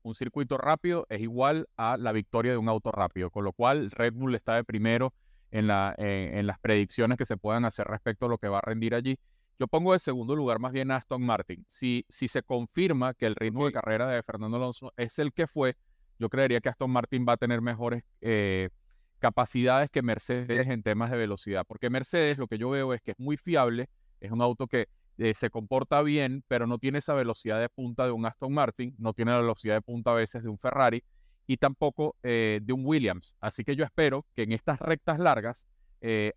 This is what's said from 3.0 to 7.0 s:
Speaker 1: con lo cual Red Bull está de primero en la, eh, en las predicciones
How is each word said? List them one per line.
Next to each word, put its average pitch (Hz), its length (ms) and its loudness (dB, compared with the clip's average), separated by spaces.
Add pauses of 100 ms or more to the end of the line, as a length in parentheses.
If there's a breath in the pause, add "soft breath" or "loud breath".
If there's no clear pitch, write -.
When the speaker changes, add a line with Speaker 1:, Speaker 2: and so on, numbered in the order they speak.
Speaker 1:
con 101 140 -4
lo 95 80 -2
cual 127 380 2
Red 117 240 0
Bull 127 200 0
está 113 200 -2
de 117 100 2
primero 113 480 2 (360)
en 110 180 0
la, 98 300 2
eh, 98 360 -2
en 101 120 0
las 101 140 -2
predicciones 104 580 2